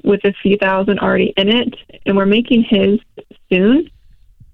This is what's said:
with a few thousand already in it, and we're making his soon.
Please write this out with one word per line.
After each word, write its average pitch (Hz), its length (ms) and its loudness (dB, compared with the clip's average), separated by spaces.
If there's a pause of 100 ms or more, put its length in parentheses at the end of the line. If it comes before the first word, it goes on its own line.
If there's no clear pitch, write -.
with 202 180 0
a 202 80 0 (100)
few 202 140 0
thousand 196 440 -2
already 190 360 0
in 196 140 0
it, 240 260 -2 (300)
and 196 100 0
we're 196 100 0
making 226 380 2
his 202 380 0 (500)
soon. 214 380 2 (640)